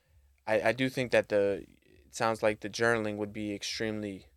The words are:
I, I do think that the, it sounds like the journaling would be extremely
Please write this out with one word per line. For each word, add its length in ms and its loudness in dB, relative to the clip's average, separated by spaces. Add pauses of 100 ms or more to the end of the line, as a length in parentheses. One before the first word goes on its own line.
(460)
I, 160 2
I 120 2
do 160 -2
think 220 -4
that 180 4
the, 360 2 (200)
it 280 -20
sounds 300 0
like 160 2
the 100 -8
journaling 480 0
would 140 -4
be 240 -6
extremely 680 -6 (120)